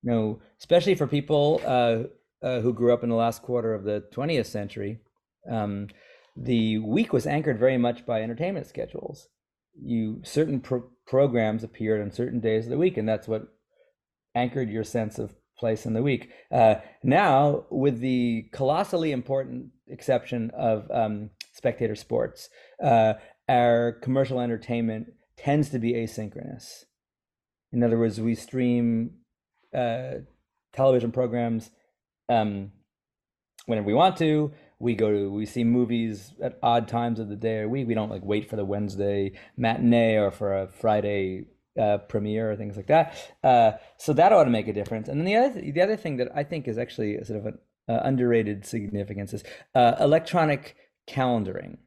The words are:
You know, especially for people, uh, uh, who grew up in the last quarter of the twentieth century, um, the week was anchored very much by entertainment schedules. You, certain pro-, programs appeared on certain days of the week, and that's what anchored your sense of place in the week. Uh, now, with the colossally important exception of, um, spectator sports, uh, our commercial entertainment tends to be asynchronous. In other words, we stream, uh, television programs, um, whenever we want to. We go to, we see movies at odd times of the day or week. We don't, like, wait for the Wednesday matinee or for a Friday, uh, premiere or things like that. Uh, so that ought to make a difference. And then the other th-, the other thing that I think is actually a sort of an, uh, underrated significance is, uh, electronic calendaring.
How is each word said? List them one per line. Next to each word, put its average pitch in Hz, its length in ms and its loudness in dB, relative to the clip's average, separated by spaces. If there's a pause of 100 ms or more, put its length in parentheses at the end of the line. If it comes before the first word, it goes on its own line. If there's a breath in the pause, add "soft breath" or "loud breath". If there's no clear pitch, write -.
You 123 80 -2
know, 110 320 -2 (160 soft breath)
especially 175 360 4
for 156 120 0
people, 147 580 2
uh, 120 380 2 (440)
uh, 127 140 -2
who 117 140 0
grew 120 180 4
up 120 100 2
in 120 60 -2
the 117 60 0
last 113 260 0
quarter 117 320 -2
of 101 120 -6
the 104 160 -2 (120)
twentieth 139 340 -2
century, 101 520 -8 (520)
um, 104 380 -4 (480 soft breath)
the 113 440 0
week 127 340 0
was 127 120 0
anchored 147 320 -2
very 127 200 4
much 120 260 -2
by 113 160 -2
entertainment 143 460 -6
schedules. - 600 -12 (520)
You, 113 440 -4
certain 147 360 -2
pro-, 127 300 -6 (160)
programs 117 580 2
appeared 107 380 -2
on 101 100 -6
certain 120 260 -4
days 110 280 0
of 117 40 -8
the 127 60 -2
week, 180 220 2
and 107 100 -2
that's 107 180 -2
what 110 220 -4 (840)
anchored 123 340 -2
your 107 160 -4
sense 110 340 -4
of 110 160 -8 (240)
place 110 280 -4
in 113 80 -2
the 113 80 0
week. 135 280 -2 (220 loud breath)
Uh, 110 220 6 (280 loud breath)
now, 147 680 4
with 131 300 0
the 120 520 0
colossally 160 580 0
important 127 580 -6 (200)
exception 120 640 -2
of, 110 400 0
um, 107 400 -2 (240)
spectator 117 420 -2
sports, - 540 -4 (340 soft breath)
uh, 113 300 4 (340 loud breath)
our 120 440 4 (100)
commercial 131 360 0
entertainment 117 680 -4 (320)
tends 147 320 0
to 131 80 -4
be 117 160 0
asynchronous. 113 880 -10 (880)
In 120 120 2
other 117 160 2
words, 113 200 0
we 113 140 0
stream, 120 800 -2 (600)
uh, 127 420 -4 (580)
television 127 400 4
programs, 117 580 -2 (580)
um, 104 440 0 (920)
whenever 107 200 -2
we 104 80 0
want 180 220 6
to. 151 340 2 (300 loud breath)
We 117 160 0
go 107 160 2
to, 101 180 0
we 104 160 -4
see 120 160 -4
movies 117 720 0 (100)
at 131 220 -6
odd 120 240 2
times 117 320 -2
of 107 80 -8
the 104 80 -10
day 110 220 -2
or 107 100 -4
week. 127 180 -2
We 113 80 0
don't, 107 160 -2
like, 98 140 -10
wait 104 260 -2
for 110 60 -6
the 104 80 -2
Wednesday 101 760 -2 (180 loud breath)
matinee 117 600 4
or 101 160 2
for 98 300 -2
a 95 40 -6
Friday, 101 800 -2 (360)
uh, 104 180 2
premiere 107 520 -2
or 104 60 -4
things 104 200 -8
like 101 120 -12
that. 160 260 4 (300 loud breath)
Uh, 117 280 6 (260 loud breath)
so 156 160 0
that 175 180 6
ought 180 120 8
to 123 60 2
make 107 160 2
a 110 60 -4
difference. 107 360 -6
And 139 120 -4
then 170 60 -2
the 202 100 2
other 254 240 4
th-, 147 120 -8
the 160 100 0
other 208 140 2
thing 156 200 -6
that 123 180 -2
I 147 80 -2
think 147 240 -8
is 113 100 -4
actually 113 420 -4
a - 60 -10
sort 110 140 -6
of 107 80 -8
an, - 120 -10 (300)
uh, 113 140 0
underrated 117 640 2
significance 101 680 -6
is, 104 120 -10 (320 loud breath)
uh, 123 240 6
electronic 156 760 2 (340 soft breath)
calendaring. 113 680 -2 (100)